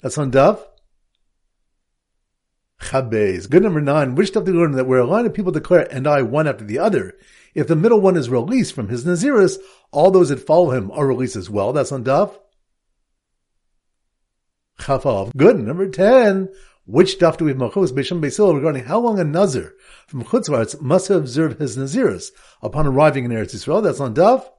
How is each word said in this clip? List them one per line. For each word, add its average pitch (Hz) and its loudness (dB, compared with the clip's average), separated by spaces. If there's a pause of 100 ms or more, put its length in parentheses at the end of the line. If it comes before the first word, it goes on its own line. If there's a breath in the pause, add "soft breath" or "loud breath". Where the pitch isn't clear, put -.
That's 127 -8
on 139 -4
Daf 143 4 (2250)
Chabez. 107 -2
Good 156 4
number 175 0
nine. 139 0
Which 196 0
stuff 156 -4
do 185 -2
we 165 2
learn 165 2
that 131 -2
where 127 2
a 120 2
line 214 0
of - -4
people 185 -4
declare, 156 2
"And 135 -4
I," 147 2
one 135 0
after 120 -6
the 104 -6
other, 156 -2 (400 soft breath)
if 151 -2
the 160 2
middle 208 4
one 185 4
is 127 -2
released 156 -2
from 107 -6
his 120 -6
Naziris, 190 2 (340 loud breath)
all 160 4
those 180 4
that 135 -2
follow 160 2
him 110 -4
are 147 -2
released 127 -2
as 95 -8
well? 104 -2
That's 139 -2
on 131 -8
Daf 147 0 (2500)
Chaf - -4
Aleph. 107 -2
Good. 170 4
Number 156 -4
ten. 196 2 (360 soft breath)
Which 165 2
daf 165 2
do 165 -2
we 151 2
have 131 -4
Machos 135 -2
Beis 135 -4
Shammai 165 -4
Beis - -8
Hillel 196 4
regarding 139 -4
how 165 -2
long 226 0
a 175 0
Nazir 151 -2 (320 soft breath)
from 127 -10
Chutz - -2
La'aretz 117 -4
must 160 0
have 196 2
observed 143 -4
his 127 -6
Nazirus 135 -4 (300 soft breath)
upon 151 -2
arriving 135 2
in 120 -4
Eretz 110 -4
Yisrael? 151 -2
That's 147 0
on 123 -4
daf 208 2